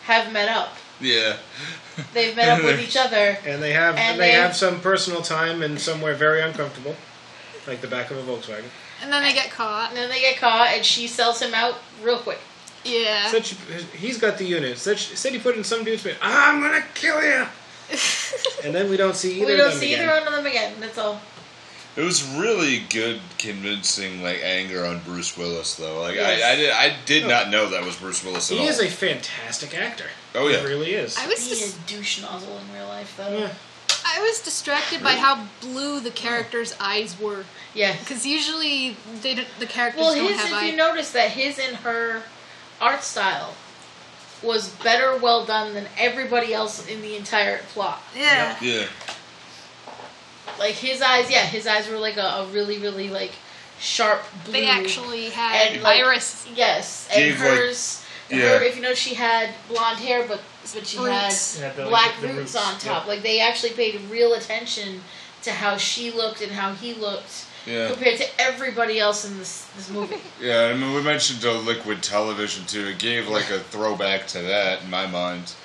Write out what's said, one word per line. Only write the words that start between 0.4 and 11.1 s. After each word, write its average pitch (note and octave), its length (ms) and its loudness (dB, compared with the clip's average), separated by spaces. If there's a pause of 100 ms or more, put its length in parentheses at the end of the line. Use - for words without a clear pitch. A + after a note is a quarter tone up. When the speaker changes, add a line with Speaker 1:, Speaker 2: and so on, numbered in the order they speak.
Speaker 1:
up. - 280 -2 (240)
Speaker 2:
Yeah. A2+ 360 2 (760)
Speaker 1:
They've A3+ 220 2
met A#3 240 6
up D#3 60 2
with C#3 160 6
Speaker 2:
<laughs> - 0 -
Speaker 1:
each A#3+ 160 -2
other. G#3 500 4
Speaker 3:
And C#3+ 160 -4
they D3+ 100 0
have, E3 240 4
Speaker 1:
And - 160 2
Speaker 3:
and E3+ 80 -2
they F3 100 6
Speaker 1:
they - 20 8
Speaker 3:
have F3 240 6
some F3 240 2
personal F#3 420 0
time E3 400 0
in D3 160 -2
somewhere D#3 360 -2
very D#3 280 4
uncomfortable, D3 540 -4 (720)
like B2 140 -8
the B2 60 -8
back B2 220 -4
of C#3 80 -6
a C3 40 -8
Volkswagen. A2+ 420 -8 (380)
Speaker 4:
And C#4 100 -4
then C#4+ 100 2
they C#4 120 2
get C4+ 160 0
caught. A3+ 400 -4
Speaker 1:
And B3 80 -10
then B3 100 -4
they B3+ 120 -2
get C4 180 4
caught, A#3 300 6
and A3+ 140 2
she A#3 240 2
sells A#3 360 2